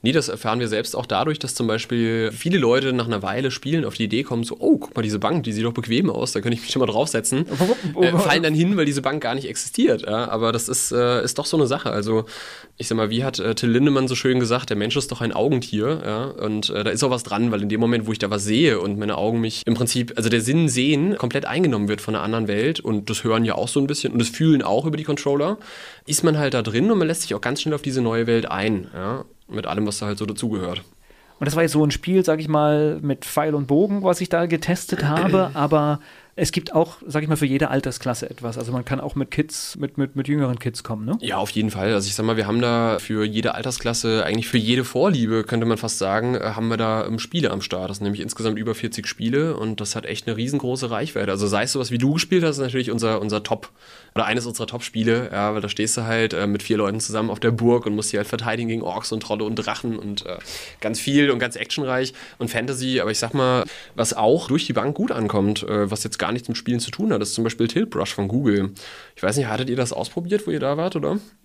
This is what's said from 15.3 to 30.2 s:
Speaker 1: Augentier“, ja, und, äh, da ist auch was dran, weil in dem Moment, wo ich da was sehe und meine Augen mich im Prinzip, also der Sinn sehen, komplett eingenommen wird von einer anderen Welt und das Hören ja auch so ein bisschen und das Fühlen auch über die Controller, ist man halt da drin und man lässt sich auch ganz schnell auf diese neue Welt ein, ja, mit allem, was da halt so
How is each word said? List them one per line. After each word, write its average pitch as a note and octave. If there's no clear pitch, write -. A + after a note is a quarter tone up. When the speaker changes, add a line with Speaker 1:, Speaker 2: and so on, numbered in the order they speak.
Speaker 1:
Augentier“, B2
ja, A2
und, G#2+
äh, G#2
da G#2+
ist A2+
auch C3+
was B2
dran, A2
weil G#2+
in G#2
dem G#2+
Moment, A#2
wo A2
ich G#2+
da G2+
was G2+
sehe A#2
und G2+
meine G#2
Augen A2+
mich A2+
im A2+
Prinzip, A#2
also A2+
der A2+
Sinn D3
sehen, C#3+
komplett C3
eingenommen B2
wird G#2
von A2
einer D#2+
anderen A2
Welt A2
und G#2+
das -
Hören A2+
ja A2
auch G2+
so C#3
ein C3+
bisschen C#3+
und A#2+
das A#2
Fühlen D#3+
auch A2+
über D3+
die D3+
Controller, D3
ist D3
man D#3
halt C#3+
da E3
drin A#2
und G#3
man D#3+
lässt E3
sich -
auch G#2
ganz B2+
schnell D#3
auf C#3+
diese C3
neue A2+
Welt A2+
ein, G2
ja, G#2
mit G#2+
allem, G#2
was G2+
da G#2
halt G#2
so G#2+